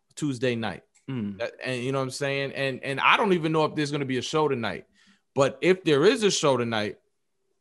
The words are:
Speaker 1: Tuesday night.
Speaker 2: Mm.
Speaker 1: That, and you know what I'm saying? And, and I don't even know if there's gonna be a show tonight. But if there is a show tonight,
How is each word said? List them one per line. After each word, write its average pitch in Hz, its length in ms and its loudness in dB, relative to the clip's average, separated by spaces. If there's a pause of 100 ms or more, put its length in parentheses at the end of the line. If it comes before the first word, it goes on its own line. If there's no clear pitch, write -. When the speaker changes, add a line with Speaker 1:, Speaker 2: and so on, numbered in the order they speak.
(160)
Speaker 1:
Tuesday 127 400 -2
night. 107 280 -6 (260)
Speaker 2:
Mm. 104 280 -4
Speaker 1:
That, 117 160 -4 (100)
and 123 180 -4
you 131 100 -4
know 135 80 -2
what 131 60 -2
I'm 127 60 -6
saying? 139 420 -4
And, 135 300 -4
and 135 160 -4
I 151 180 6
don't 214 160 2
even 160 200 0
know 156 120 2
if 143 100 -4
there's 147 160 -2
gonna 147 140 -4
be 127 120 -2
a 117 60 -2
show 156 240 0
tonight. 113 380 -4 (480)
But 135 280 2
if 185 240 2
there 147 200 4
is 226 180 4
a 196 60 4
show 139 280 2
tonight, 113 400 -2 (640)